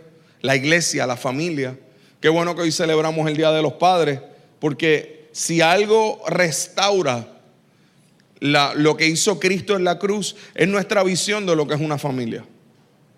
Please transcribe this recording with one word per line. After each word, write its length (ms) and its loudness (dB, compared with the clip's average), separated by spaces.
la 140 0
iglesia, 500 0
la 120 -4
familia. 600 -6
Qué 80 2
bueno 260 2
que 60 -6
hoy 100 0
celebramos 560 0
el 80 -2
Día 160 2
de 120 2
los 100 -2
Padres, 460 2
porque 720 -2
si 280 -2
algo 680 2
restaura 1000 -2
la, 360 0
lo 200 4
que 120 2
hizo 320 0
Cristo 360 0
en 80 0
la 140 0
cruz, 380 -4
es 140 2
nuestra 360 0
visión 440 -2
de 80 2
lo 120 0
que 60 -4
es 80 -2
una 160 -4
familia. 480 -6